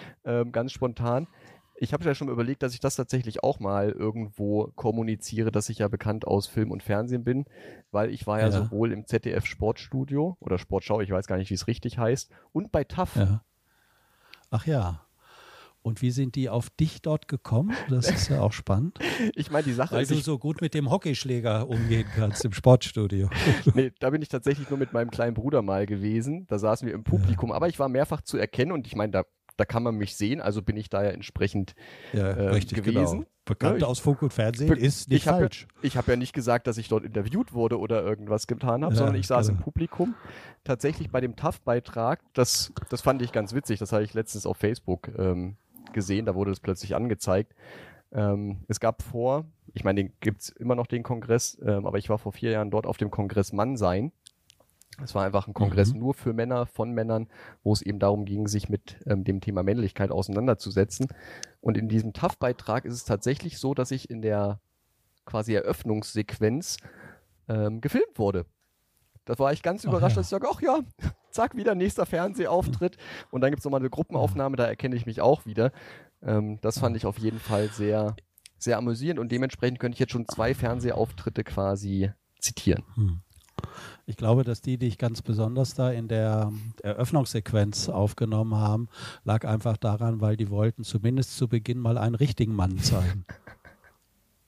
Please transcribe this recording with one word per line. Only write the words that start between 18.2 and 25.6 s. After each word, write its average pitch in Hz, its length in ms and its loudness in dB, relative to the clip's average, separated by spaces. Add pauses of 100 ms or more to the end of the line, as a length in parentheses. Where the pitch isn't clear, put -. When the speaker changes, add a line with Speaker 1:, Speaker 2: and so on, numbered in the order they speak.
Speaker 2:
ja 139 140 2
auch 104 120 4
spannend. 113 500 0
Speaker 1:
<laughs> - 320 0
Ich 147 160 -4
meine, 151 120 2
die 135 100 0
Sache 127 220 0
Speaker 2:
Weil 131 80 2
Speaker 1:
ist, 135 80 -2
Speaker 2:
du 156 40 4
Speaker 1:
ich 147 80 0
Speaker 2:
so 151 140 -2
gut 151 240 -4
mit 160 120 0
dem 143 180 0
Hockeyschläger 123 800 0
umgehen 113 360 2 (100)
kannst 107 280 2
im 107 100 0
Sportstudio. 101 760 6 (220)
<laughs> - 240 6
Speaker 1:
Nee, 127 240 4
da 131 100 0
bin 151 140 0
ich - 60 -10
tatsächlich 139 400 0
nur 139 100 -2
mit 131 140 -2
meinem 120 180 0
kleinen 120 240 0
Bruder 123 260 2